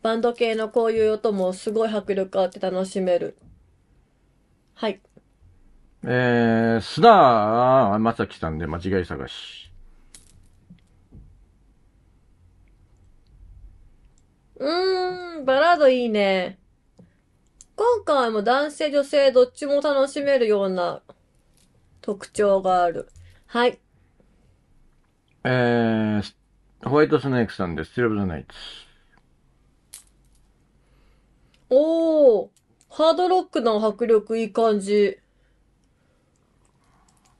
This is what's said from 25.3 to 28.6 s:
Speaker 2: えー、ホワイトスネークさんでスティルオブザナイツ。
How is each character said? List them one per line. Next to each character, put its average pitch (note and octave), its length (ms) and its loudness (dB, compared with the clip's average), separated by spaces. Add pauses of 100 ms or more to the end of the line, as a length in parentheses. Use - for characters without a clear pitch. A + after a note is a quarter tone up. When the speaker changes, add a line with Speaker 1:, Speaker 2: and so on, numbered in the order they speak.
Speaker 2:
え - 40 -2 (720)
ー、 - 120 -14 (520)
ホ C3 100 -2
ワ D3+ 80 6
イ D3+ 40 -2
ト D3+ 100 0
ス C3+ 120 -4
ネ B2+ 100 0
ー A2 60 0
ク - 80 -12
さ F#2+ 120 -4
ん E2+ 80 -6
で D#2 100 -8
ス - 100 -20
テ B2 80 -2
ィ - 20 0
ル A2+ 60 0
オ G#2+ 40 -4
ブ G#2 60 -4
ザ G2 60 -2
ナ E2 120 -6
イ C2 60 -14
ツ。 - 40 -20 (3250)